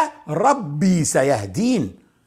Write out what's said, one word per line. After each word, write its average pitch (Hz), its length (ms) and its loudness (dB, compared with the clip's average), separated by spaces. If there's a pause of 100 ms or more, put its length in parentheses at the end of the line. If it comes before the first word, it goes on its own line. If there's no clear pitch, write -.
(280)
ربي 180 760 0
سيهدين". 135 920 0 (320)